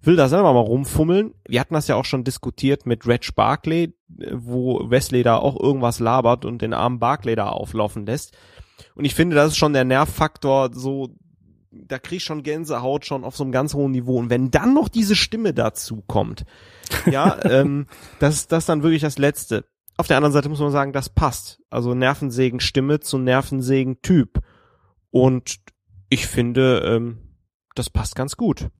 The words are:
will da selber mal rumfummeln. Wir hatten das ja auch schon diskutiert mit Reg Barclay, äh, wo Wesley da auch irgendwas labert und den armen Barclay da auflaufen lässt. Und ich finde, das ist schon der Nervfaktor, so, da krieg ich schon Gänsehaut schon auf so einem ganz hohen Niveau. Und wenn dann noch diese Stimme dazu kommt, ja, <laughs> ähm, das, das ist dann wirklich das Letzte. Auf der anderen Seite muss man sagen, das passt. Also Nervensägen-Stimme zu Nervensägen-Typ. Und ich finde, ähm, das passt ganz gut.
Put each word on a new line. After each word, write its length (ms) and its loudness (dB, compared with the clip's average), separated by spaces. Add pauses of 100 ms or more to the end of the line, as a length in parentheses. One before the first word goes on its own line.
will 160 4
da 140 4
selber 240 6
mal 60 6
rumfummeln. 720 0 (120)
Wir 140 0
hatten 140 -4
das 140 -2
ja 80 2
auch 100 -2
schon 180 -4
diskutiert 600 -4
mit 200 -2
Reg 280 -2
Barclay, 580 0 (260)
äh, 140 -12
wo 560 -4
Wesley 340 2
da 140 4
auch 240 0
irgendwas 400 0
labert 460 2
und 160 -6
den 100 -4
armen 260 -2
Barclay 360 -2
da 160 -2
auflaufen 560 -4
lässt. 280 -6 (600)
Und 100 -6
ich 100 0
finde, 220 2
das 120 6
ist 100 -2
schon 160 2
der 100 4
Nervfaktor, 880 0
so, 460 -8 (520)
da 280 -12
krieg 200 -10
ich 60 -10
schon 180 -10
Gänsehaut 640 -4
schon 180 -8
auf 100 -10
so 100 -6
einem 80 -4
ganz 200 0
hohen 200 -2
Niveau. 260 0
Und 100 -2
wenn 220 0
dann 240 2
noch 160 2
diese 260 2
Stimme 380 -2
dazu 520 -4
kommt, 380 -2 (640)
ja, 340 2
<laughs> 40 -8
ähm, 420 2 (320)
das, 280 0
das 180 0
ist 40 -4
dann 140 0
wirklich 180 2
das 160 -4
Letzte. 480 -2 (320)
Auf 100 -2
der 120 2
anderen 160 2
Seite 160 2
muss 100 -6
man 100 0
sagen, 220 -2
das 160 -6
passt. 640 -4
Also 240 -2
Nervensägen-Stimme 1080 0
zu 160 -6
Nervensägen-Typ. 1200 2 (680)
Und 460 2 (540)
ich 160 0
finde, 580 0
ähm, 320 -2 (580)
das 140 -6
passt 260 -4
ganz 220 -6
gut. 320 -2 (100)